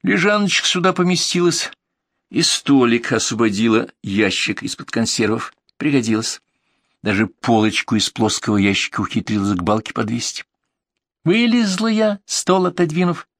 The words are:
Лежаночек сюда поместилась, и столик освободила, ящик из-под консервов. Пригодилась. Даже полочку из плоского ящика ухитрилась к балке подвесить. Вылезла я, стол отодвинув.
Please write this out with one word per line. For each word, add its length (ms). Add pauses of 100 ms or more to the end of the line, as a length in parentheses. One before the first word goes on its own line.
Лежаночек 600
сюда 280
поместилась, 800 (580)
и 120
столик 720
освободила, 760 (160)
ящик 580
из-под 300
консервов. 600 (240)
Пригодилась. 640 (640)
Даже 240
полочку 720
из 140
плоского 480
ящика 420
ухитрилась 580
к 40
балке 300
подвесить. 520 (800)
Вылезла 640
я, 380
стол 400
отодвинув. 600 (140)